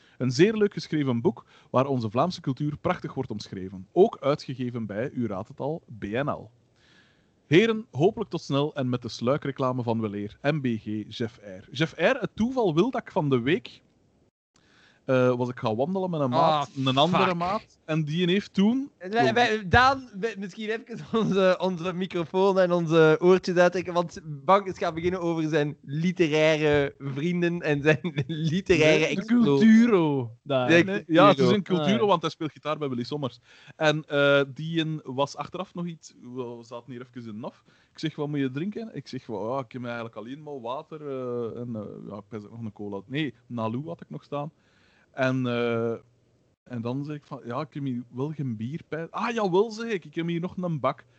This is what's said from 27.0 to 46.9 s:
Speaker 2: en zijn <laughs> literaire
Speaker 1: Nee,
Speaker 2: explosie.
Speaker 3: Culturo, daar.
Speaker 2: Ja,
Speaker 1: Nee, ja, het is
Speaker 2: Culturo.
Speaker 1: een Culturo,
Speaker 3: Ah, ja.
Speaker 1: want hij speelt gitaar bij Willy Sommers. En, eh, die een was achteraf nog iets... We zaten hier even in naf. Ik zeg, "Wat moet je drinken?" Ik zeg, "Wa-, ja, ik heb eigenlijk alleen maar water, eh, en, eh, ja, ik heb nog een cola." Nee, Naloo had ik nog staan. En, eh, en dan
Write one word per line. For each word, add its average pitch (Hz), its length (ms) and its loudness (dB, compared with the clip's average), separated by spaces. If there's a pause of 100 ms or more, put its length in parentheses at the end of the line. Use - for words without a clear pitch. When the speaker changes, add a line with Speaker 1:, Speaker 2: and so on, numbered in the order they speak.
Speaker 2:
en 147 200 0
zijn 151 160 4 (260)
<laughs> - 20 -
literaire 156 800 2
Speaker 1:
Nee, 143 120 -2
Speaker 2:
explosie. 220 520 4
Speaker 3:
Culturo, 165 760 6
daar. 135 340 2
Speaker 2:
Ja, 175 80 8
Speaker 1:
Nee, 196 220 -2
ja, 170 220 8
het 185 100 6
is 135 60 4
Speaker 2:
Culturo. 202 100 6
Speaker 1:
een 202 80 0
Culturo, 175 320 0
Speaker 3:
Ah, 233 60 0
ja. 220 60 4
Speaker 1:
want 180 160 2
hij 160 80 -4
speelt 151 220 -8
gitaar 151 260 -6
bij 147 100 -4
Willy 120 160 -4
Sommers. 147 360 -6 (360)
En, 156 280 0
eh, 143 380 4 (120)
die 160 260 -4
een 156 240 -4
was 135 320 -4
achteraf 175 380 -10
nog 175 120 -8
iets... 165 360 -14
We 123 400 -10
zaten 117 300 -16
hier 123 220 -14
even 117 160 -12
in 104 100 -12
naf. - 240 -14 (280)
Ik - 60 -20
zeg, 156 180 -6
"Wat 147 120 -6
moet 147 100 -4
je 135 120 0
drinken?" 208 460 -8
Ik 143 120 -12
zeg, - 180 -12
"Wa-, 110 280 -6
ja, 139 100 -4
ik - 80 -18
heb 123 120 -12
eigenlijk 117 320 -10
alleen 123 260 -14
maar 147 180 -14
water, 143 400 -10
eh, 123 600 -8
en, 120 160 -8
eh, 107 320 -12
ja, 98 80 -12
ik 104 140 -16
heb 107 200 -12
nog 117 100 -18
een 110 120 -10
cola." 101 340 -10
Nee, 135 280 -6 (120)
Naloo 120 400 -6
had 165 140 -12
ik - 100 -20
nog 151 140 -14
staan. 147 260 -8 (600)
En, 131 360 -2
eh, 117 460 -2 (720)
en 123 180 -10
dan 127 220 -6